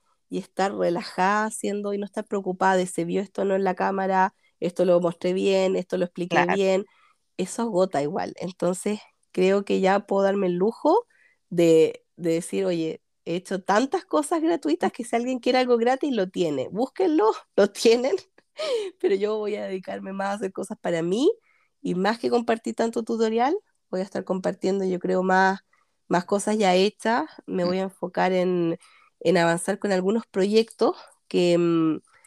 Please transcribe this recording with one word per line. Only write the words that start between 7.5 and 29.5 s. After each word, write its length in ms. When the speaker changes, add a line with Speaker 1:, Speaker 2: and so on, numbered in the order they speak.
Speaker 1:
agota 400
igual. 340
Entonces 640
creo 340
que 140
ya 220
puedo 220
darme 240
el 80
lujo 500
de, 560
de 160
decir, 320
"Oye, 360
he 100
hecho 280
tantas 420
cosas 360
gratuitas 500
que 140
si 100
alguien 240
quiere 200
algo 180
gratis, 380
lo 140
tiene. 400
Búsquenlo, 600
<laughs> 120
lo 160
tienen". 440
Pero 160
yo 220
voy 180
a 100
dedicarme 480
más 160
a 40
hacer 200
cosas 280
para 200
mí 300
y 140
más 240
que 100
compartir 460
tanto 280
tutorial, 540
voy 120
a 20
estar 220
compartiendo, 600
yo 140
creo, 240
más, 380
más 160
cosas 320
ya 180
hechas. 500
Me 180
Speaker 2:
Mm. 40
Speaker 1:
voy 120
a 40
enfocar 500
en, 440
en 160
avanzar 420